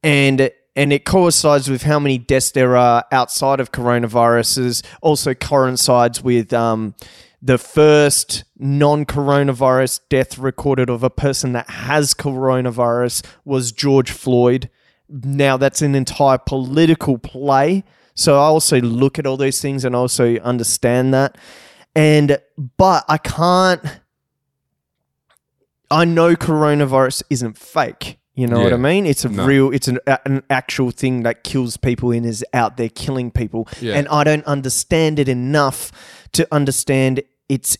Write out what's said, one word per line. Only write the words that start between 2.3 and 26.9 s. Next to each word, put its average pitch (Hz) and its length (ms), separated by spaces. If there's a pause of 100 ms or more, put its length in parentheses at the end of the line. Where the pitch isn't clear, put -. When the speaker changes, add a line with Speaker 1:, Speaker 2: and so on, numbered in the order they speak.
Speaker 1:
there 127 260
are 120 360
outside 135 480
of 123 120
coronaviruses, 120 1080 (220)
also 151 320
coincides 127 880
with, 120 280
um, 110 440 (480)
the 127 160
first 151 840 (140)
non-coronavirus 139 1400 (100)
death 135 300
recorded 127 500
of 120 140
a 131 80
person 135 420
that 120 160
has 139 460
coronavirus 127 1080 (220)
was 131 260
George 135 380
Floyd. 123 580 (400)
Now, 139 500
that's 135 260
an 139 100
entire 135 460
political 139 800
play. 143 640 (320)
So - 200
I 143 100
also 156 360
look 120 380
at 139 80
all 131 100
those 135 240
things 139 240
and 123 100
also 123 440
understand 123 760
that. 135 240 (580)
And, 151 440 (380)
but 190 320
I 156 80
can't, 180 640 (2000)
I 160 160
know 170 300
coronavirus 147 960